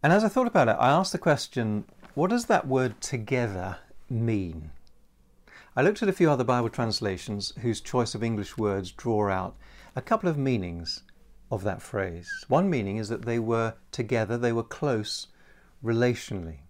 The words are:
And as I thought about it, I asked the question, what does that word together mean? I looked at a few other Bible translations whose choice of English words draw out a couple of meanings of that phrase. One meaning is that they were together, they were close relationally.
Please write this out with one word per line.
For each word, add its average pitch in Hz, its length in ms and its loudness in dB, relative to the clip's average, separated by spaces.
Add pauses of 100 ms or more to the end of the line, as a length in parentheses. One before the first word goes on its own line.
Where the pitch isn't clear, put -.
And 151 80 6
as 208 120 6
I 220 40 4
thought 240 200 2
about 165 180 6
it, 107 140 4
I 123 80 6
asked 170 240 4
the - 60 -2
question, 113 640 0 (320)
what 170 140 2
does 233 160 0
that - 200 2
word 127 340 0
together 107 800 -4 (320)
mean? 98 640 -2 (1040)
I 127 60 2
looked 208 200 4
at 208 60 2
a 190 40 2
few 175 160 4
other 135 140 4
Bible 120 280 2
translations 104 840 -2 (100)
whose 117 180 0
choice - 320 -2
of 107 120 -4
English 107 340 -2
words 98 320 0
draw 107 400 0
out 95 240 -2 (400)
a - 80 -6
couple 220 260 0
of 160 80 0
meanings 92 680 -4 (480)
of 101 100 -4
that 98 180 -2
phrase. 90 480 -6 (200)
One 165 200 4
meaning 107 280 0
is 110 140 -4
that 110 160 -6
they 117 120 0
were 113 360 0 (180)
together, 113 440 0
they 120 160 0
were 117 120 0
close - 640 -4 (560)
relationally. 110 840 0